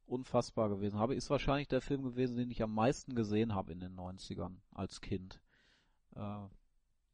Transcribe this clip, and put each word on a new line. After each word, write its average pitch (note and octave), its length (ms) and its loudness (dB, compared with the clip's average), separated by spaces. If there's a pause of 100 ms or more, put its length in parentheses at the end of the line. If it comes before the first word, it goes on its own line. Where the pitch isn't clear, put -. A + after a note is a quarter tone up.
unfassbar A#2+ 600 2
gewesen. G#2 320 0
Habe, A#2 160 2
ist - 140 -2
wahrscheinlich C#3 400 2
der C3 120 4
Film C#3 220 -2
gewesen, B2 320 0
den B2 160 0
ich A#2 100 -2
am A2 140 0
meisten B2+ 400 2
gesehen G#2+ 400 4
habe F#2+ 160 -2
in F2 80 -10
den F2+ 160 -8
neunzigern F#2 680 -8 (120)
als - 260 -6
Kind. F#2 400 -6 (760)
Äh, G2+ 320 -8 (680)